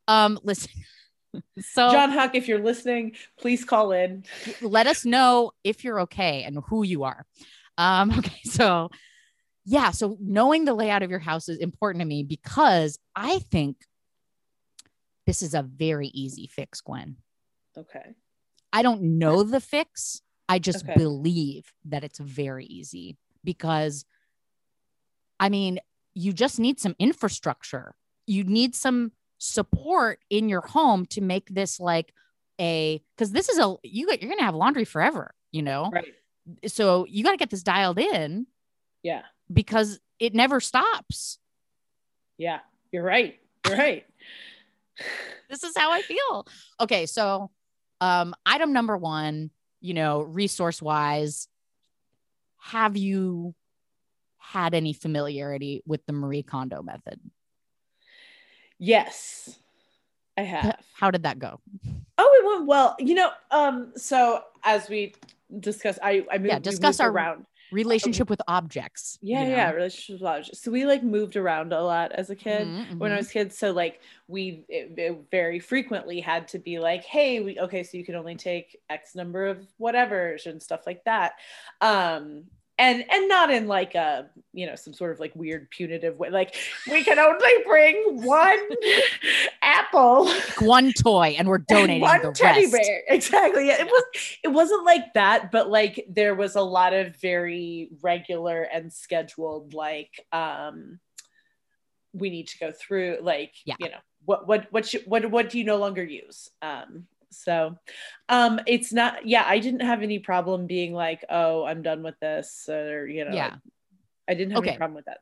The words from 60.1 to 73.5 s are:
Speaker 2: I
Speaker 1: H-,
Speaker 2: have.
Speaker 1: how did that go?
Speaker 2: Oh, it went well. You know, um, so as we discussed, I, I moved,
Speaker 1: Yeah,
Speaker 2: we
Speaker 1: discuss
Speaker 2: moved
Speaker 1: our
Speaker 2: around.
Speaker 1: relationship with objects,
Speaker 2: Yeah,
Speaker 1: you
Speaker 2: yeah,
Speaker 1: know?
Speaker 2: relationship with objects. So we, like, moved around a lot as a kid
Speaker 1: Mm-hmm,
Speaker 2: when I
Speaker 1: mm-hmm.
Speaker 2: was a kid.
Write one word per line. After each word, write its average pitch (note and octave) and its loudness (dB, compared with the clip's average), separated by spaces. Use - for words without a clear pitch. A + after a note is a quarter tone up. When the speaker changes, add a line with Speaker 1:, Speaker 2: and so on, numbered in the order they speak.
Speaker 2:
I G3 -4
Speaker 1:
H-, G3 -6
Speaker 2:
have. F#3 -4
Speaker 1:
how G3 2
did F3 -2
that C3+ -4
go? C3 -12
Speaker 2:
Oh, C5 10
it G4 2
went F#4 -2
well. C#4 4
You C#4 0
know, F#4 4
um, C4+ 0
so B3 2
as G#3 2
we G3+ -6
discussed, G#3 -4
I, G3 0
I G3 -2
moved, F#3+ -4
Speaker 1:
Yeah, F3 0
Speaker 2:
we D3 -14
Speaker 1:
discuss G3 2
Speaker 2:
moved - -2
Speaker 1:
our A#3 4
Speaker 2:
around. E3 -4
Speaker 1:
relationship A3+ 0
with G3+ -4
objects, - -6
Speaker 2:
Yeah, A#3+ -4
Speaker 1:
you C4 -2
Speaker 2:
yeah, A#3 2
Speaker 1:
know? D#3 -4
Speaker 2:
relationship F#3 -8
with F#3 -4
objects. D#3 -8
So A#3+ -8
we, B3+ -2
like, C#4 2
moved G#3 -2
around E3+ -2
a E3 0
lot E3+ -2
as F#3 -8
a G3+ -12
kid G#3 -4
Speaker 1:
Mm-hmm, F3 -10
Speaker 2:
when G#3 -4
I - -2
Speaker 1:
mm-hmm. G3+ -2
Speaker 2:
was A#3 -8
a - -20
kid. G3+ -4